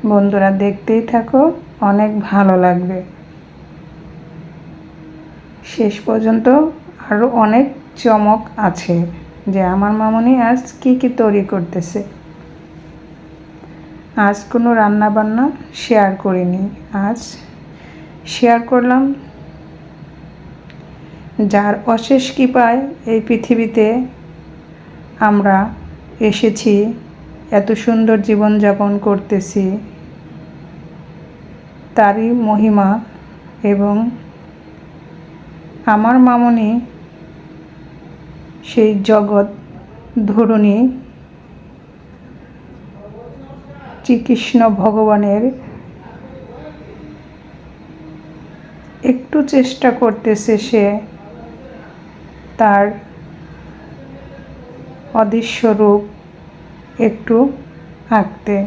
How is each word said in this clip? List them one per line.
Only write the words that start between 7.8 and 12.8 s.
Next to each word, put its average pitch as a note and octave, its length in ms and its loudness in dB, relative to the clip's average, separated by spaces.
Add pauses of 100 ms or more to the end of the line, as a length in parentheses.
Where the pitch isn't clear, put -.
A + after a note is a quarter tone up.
চমক G#3+ 460 2 (140)
আছে, F3+ 400 -2 (560)
যে F#3+ 100 0
আমার F#3+ 300 0
মামুনি A3 400 2 (160)
আজ B3+ 140 0 (180)
কী B3+ 200 2
কী B3+ 80 0 (120)
তৈরি G3+ 220 2 (100)
করতেছে। F3 480 -6 (2250)